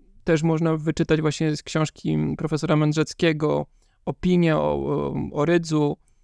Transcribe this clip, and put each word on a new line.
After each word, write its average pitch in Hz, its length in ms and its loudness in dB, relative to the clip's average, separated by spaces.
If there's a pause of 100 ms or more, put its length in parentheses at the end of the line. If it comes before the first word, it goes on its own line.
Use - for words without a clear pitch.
(240)
też 160 180 2
można 165 340 2
wyczytać 156 440 0
właśnie 151 360 -2
z - 60 -10
książki 156 560 -2 (200)
profesora 156 380 -2
Mędrzeckiego 151 880 0 (380)
opinie 170 520 2
o, 151 40 2
o, 143 540 -2 (180)
o 147 120 0
Rydzu, 156 520 0 (280)